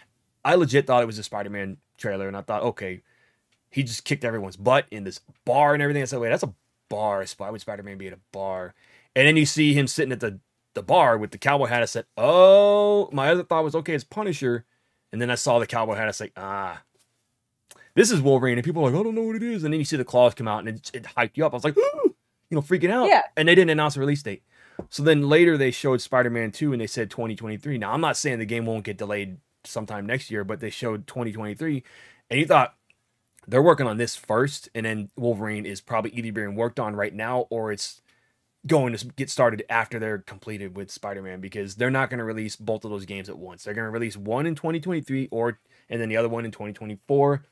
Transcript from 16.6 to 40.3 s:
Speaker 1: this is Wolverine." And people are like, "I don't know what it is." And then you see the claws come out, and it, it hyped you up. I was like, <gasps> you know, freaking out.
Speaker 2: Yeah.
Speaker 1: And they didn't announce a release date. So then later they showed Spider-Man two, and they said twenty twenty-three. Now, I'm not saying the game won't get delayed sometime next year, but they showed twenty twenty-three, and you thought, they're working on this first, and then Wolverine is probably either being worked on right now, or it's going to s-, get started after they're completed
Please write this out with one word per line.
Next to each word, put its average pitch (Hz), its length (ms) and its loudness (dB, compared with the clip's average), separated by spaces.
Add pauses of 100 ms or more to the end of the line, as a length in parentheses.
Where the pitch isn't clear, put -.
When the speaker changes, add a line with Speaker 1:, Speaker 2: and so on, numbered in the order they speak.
Speaker 1:
this 226 160 6
is 170 100 4
Wolverine." 127 360 4
And 120 80 -2
people 165 200 -2
are 123 60 4
like, 151 80 0
"I 208 40 0
don't 226 120 -4
know 226 80 -2
what 220 120 -4
it 226 80 -6
is." 226 200 -4
And 151 100 -2
then 160 60 -2
you 147 60 -4
see 151 120 -4
the 123 80 -4
claws 123 280 4
come 117 140 -8
out, 107 120 -4
and 101 100 -10
it, 110 240 -12
it 120 100 -12 (140)
hyped 117 180 0
you 151 100 2
up. - 80 0
I 156 40 -4
was 151 60 -10
like, 151 120 0
<gasps> - 20 -4
you 554 360 2 (380)
know, 156 100 0
freaking 175 300 0
out. 240 160 2
Speaker 2:
Yeah. 302 160 8 (140)
Speaker 1:
And 156 100 4
they 175 80 8
didn't 180 160 8
announce 151 260 0
a - 20 -4
release 143 240 -2
date. 101 200 -10 (460)
So - 140 -8
then 147 260 4
later 165 280 6
they 135 140 2
showed 127 300 0
Spider-Man 117 500 0
two, 147 220 -2
and 117 80 -2
they 110 60 -4
said 110 220 -6
twenty 110 260 -6
twenty-three. 113 420 -8
Now, 104 160 -4
I'm 120 80 0
not 143 160 0
saying 127 220 -2
the 113 60 -6
game 117 200 -4
won't 110 180 -4
get 98 140 -10
delayed 101 400 -6 (260)
sometime 104 420 -10
next 127 260 -6
year, 107 120 -4
but 101 160 -8
they 110 120 -8
showed 110 360 -8
twenty 117 240 -8
twenty-three, 110 520 -6 (460)
and 123 100 2
you 165 60 2
thought, 147 300 4 (720)
they're 127 140 4
working 147 260 6
on 107 100 -2
this 117 180 -2
first, 131 580 -2
and 113 120 -4
then 107 300 -4
Wolverine 107 500 -4
is 98 160 -10
probably 113 300 -4
either 113 200 -8
being 104 240 -6
worked 117 240 -4
on 107 160 -4
right 101 180 -4
now, 117 360 -4
or 110 220 -4
it's - 300 -10 (640)
going 139 280 2
to 107 60 -8
s-, 123 160 -14
get 135 140 -8
started 117 400 2
after 113 300 -2
they're 110 200 -4
completed 98 560 -12